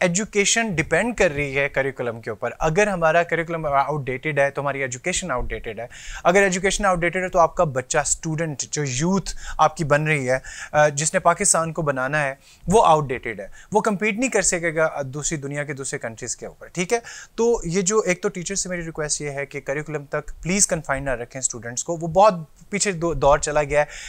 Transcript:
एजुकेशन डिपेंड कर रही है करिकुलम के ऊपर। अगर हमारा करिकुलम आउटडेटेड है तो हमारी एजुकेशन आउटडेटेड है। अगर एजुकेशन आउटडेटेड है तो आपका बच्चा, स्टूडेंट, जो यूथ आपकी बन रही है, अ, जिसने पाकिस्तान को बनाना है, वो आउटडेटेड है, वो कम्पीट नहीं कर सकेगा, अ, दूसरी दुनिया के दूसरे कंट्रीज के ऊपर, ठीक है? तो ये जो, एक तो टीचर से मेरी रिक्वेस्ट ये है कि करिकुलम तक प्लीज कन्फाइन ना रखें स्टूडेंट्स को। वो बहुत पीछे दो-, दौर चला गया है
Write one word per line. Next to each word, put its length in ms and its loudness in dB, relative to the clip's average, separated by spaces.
एजुकेशन 720 2
डिपेंड 400 0
कर 160 4
रही 220 -2
है 160 2
करिकुलम 500 -2
के 120 -6
ऊपर। 200 -4
अगर 380 2
हमारा 340 4
करिकुलम 440 -2
आउटडेटेड 720 0
है 120 2
तो 100 -6
हमारी 200 -4
एजुकेशन 500 -4
आउटडेटेड 480 -4
है। 100 -10
अगर 180 6
एजुकेशन 420 0
आउटडेटेड 380 0
है 60 -4
तो 100 2
आपका 260 4
बच्चा, 380 0
स्टूडेंट, 580 -2
जो 100 -2
यूथ 380 0
आपकी 240 2
बन 180 2
रही 240 0
है, 160 0
अ, 160 6
जिसने 300 -2
पाकिस्तान 520 2
को 120 -4
बनाना 340 0
है, 220 -2
वो 100 6
आउटडेटेड 640 2
है, 100 -14
वो 80 4
कम्पीट 380 0
नहीं 100 0
कर 120 2
सकेगा, 440 0
अ, 180 -2
दूसरी 340 -6
दुनिया 260 -6
के 100 -8
दूसरे 260 -8
कंट्रीज 360 -8
के 100 -12
ऊपर, 220 -16
ठीक 260 -4
है? 60 2
तो 280 2
ये 160 0
जो, 200 2
एक 220 0
तो 60 -2
टीचर 260 -8
से 140 -4
मेरी 120 -6
रिक्वेस्ट 400 -4
ये 80 -4
है 160 -6
कि 160 -10
करिकुलम 380 -4
तक 300 -6
प्लीज 360 0
कन्फाइन 380 -2
ना 100 -2
रखें 280 -8
स्टूडेंट्स 420 -6
को। 140 -4
वो 100 -6
बहुत 420 4
पीछे 220 -2
दो-, 220 -2
दौर 240 6
चला 240 0
गया 160 2
है 80 2